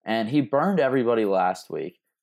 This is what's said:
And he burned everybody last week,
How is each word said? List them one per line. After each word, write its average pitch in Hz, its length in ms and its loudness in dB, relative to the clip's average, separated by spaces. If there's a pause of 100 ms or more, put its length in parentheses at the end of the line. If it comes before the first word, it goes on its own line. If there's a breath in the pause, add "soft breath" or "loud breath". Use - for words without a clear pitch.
And 110 240 -2
he 147 100 2
burned 160 400 0
everybody 120 460 2
last 92 420 0
week, 80 300 -10 (240)